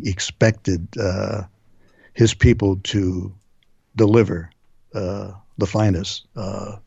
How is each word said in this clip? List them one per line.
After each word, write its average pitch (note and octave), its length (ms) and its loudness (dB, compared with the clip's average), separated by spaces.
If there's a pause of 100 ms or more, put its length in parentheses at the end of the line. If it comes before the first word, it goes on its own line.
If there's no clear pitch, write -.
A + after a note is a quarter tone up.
expected, G2 800 0 (100)
uh, G2 460 -4 (680)
his A2+ 200 4
people A2 500 4
to F#2 480 -4 (640)
deliver, G#2 540 4 (460)
uh, G2 360 -6 (260)
the G2+ 100 0
finest, G2+ 580 -2 (100)
uh, G2+ 520 -10